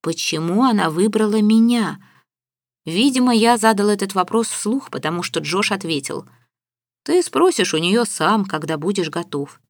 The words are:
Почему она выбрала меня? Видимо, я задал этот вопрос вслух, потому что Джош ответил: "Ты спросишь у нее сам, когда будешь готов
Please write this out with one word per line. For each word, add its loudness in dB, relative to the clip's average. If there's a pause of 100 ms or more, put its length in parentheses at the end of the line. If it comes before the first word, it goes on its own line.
Почему -2
она 2
выбрала 0
меня? 2 (840)
Видимо, 2
я 4
задал 2
этот -2
вопрос 0
вслух, -6
потому -4
что -6
Джош -2
ответил: -6 (800)
"Ты 2
спросишь 0
у 0
нее 2
сам, 0
когда -6
будешь -2
готов -8